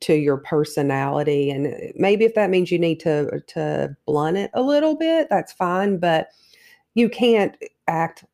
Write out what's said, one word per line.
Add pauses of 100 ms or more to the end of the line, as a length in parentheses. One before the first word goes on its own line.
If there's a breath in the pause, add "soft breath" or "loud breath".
to
your
personality.
And,
uh,
maybe
if
that
means
you
need
to,
to (120)
blunt
it
a
little
bit,
that's
fine.
But (640 soft breath)
you
can't (300)
act